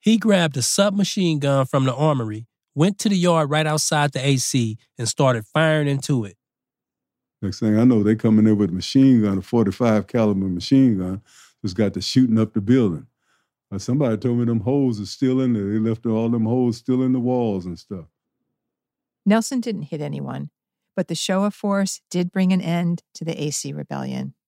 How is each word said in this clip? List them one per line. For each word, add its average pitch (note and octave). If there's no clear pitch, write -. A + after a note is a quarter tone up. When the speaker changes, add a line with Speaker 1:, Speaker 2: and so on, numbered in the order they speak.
Speaker 1:
He A3
grabbed F3
a C3
submachine G3
gun C#3
from C3+
the C3
armory, A#2+
went F#3+
to A3+
the G3
yard E3
right D#3
outside D3
the C3
A C#3
C, A#2
and A#2+
started A#2+
firing D#3
into C3+
it. G2
Speaker 2:
Next F#2+
thing G#2+
I A2+
know, A#2+
they G#2+
come A2
in G#2+
there A2
with G2+
a E2+
machine B2+
gun, G2
a -
forty-five G#2+
caliber G#2
machine G#2+
gun, F#2
just F#2
got G2+
to F#2+
shooting A2+
up A2
the A2
building. G2+
Uh, G2
somebody B2
told A#2+
me A#2+
them A#2
holes B2
are G2
still C3
in B2+
there. G2+
They A2
left A2+
all A2+
them A#2
holes A#2+
still B2+
in B2+
the B2+
walls A#2
and E2+
stuff. F2+
Speaker 3:
Nelson A3+
didn't G3+
hit D3+
anyone, C#3+
but F#3
the E3+
show F#3+
of G#3
force G3
did F3+
bring F#3+
an F3+
end E3+
to E3
the E3
A D3
C C#3
rebellion. C3+